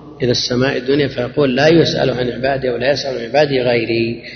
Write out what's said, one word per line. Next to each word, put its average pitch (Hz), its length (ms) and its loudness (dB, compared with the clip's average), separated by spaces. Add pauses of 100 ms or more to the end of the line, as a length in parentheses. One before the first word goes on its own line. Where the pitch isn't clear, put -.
(220)
إلى 120 80 0
السماء 127 460 0
الدنيا 135 320 0
فيقول: 123 480 -2
لا 143 120 4
يسأل 135 420 4
عن 123 200 -2
عبادي 127 400 -2
ولا 123 220 0
يسأل 131 260 -4
عن 117 60 -6
عبادي 135 360 2
غيري"، 117 600 0 (140)